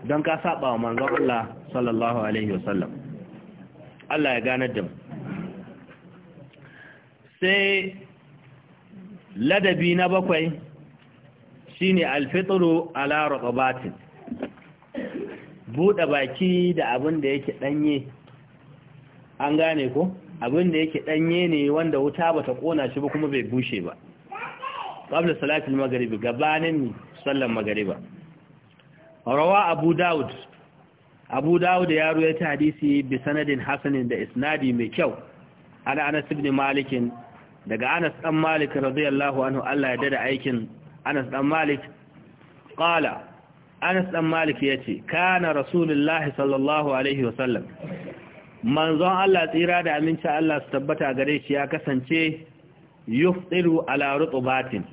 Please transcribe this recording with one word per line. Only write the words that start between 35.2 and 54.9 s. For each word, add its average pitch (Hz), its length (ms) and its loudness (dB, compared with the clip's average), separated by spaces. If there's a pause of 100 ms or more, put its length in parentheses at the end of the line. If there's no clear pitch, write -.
Ana 143 180 0
Anas 147 260 -2
ibn 147 240 -2
Malik, 135 340 0 (800)
daga 113 300 -4
Anas 165 160 0 (100)
dan 156 140 0
Malik 156 360 2
radiyallahu 139 720 0
anhu, 131 220 0
Allah 135 240 0
ya 123 60 0
dada 135 240 0
aikin 127 480 -2 (360)
Anas 135 260 -2
dan 135 160 -2
Malik. 147 340 0 (960)
Qala, 160 420 0 (600)
Anas 185 300 2
dan 165 120 0
Malik 160 360 0
yace, 135 460 -2
"Kana 175 460 2
Rasulullah 151 840 0
sallallahu 139 600 2
alaihi 135 280 0
wa 113 120 0
sallam." 120 280 -2 (1000)
Manzon 156 480 2
Allah 185 400 4
tsira 175 320 2
da 156 120 0
aminci 160 300 0
Allah 151 380 2
su - 80 -16
tabbata 143 420 0
gare 139 320 0
shi 139 60 -2
ya 143 140 0
kasance 156 800 -2 (600)
yuftiru 170 800 2
ala 139 320 0
rutbatin. 127 760 0